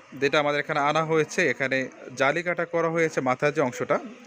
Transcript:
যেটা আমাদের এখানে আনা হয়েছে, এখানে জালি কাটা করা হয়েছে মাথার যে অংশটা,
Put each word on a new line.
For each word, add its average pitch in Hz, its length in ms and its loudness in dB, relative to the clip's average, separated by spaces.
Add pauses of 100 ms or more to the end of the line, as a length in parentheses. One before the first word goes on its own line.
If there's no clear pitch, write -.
(140)
যেটা 151 260 2
আমাদের 147 200 2
এখানে 151 200 -2
আনা 151 260 2
হয়েছে, 160 440 2
এখানে 131 380 -2 (300)
জালি 143 260 2
কাটা 170 220 -2
করা 165 240 -2
হয়েছে 165 320 0
মাথার 131 320 0
যে 151 80 0
অংশটা, 127 380 0 (280)